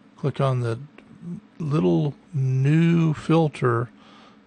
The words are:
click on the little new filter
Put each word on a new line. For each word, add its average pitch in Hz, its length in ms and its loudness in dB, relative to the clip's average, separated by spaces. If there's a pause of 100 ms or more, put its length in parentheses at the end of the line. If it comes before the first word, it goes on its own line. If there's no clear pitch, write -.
(160)
click - 240 -4
on 131 200 0
the 117 180 -4 (800)
little 160 560 0 (180)
new 151 840 2
filter 131 760 0 (560)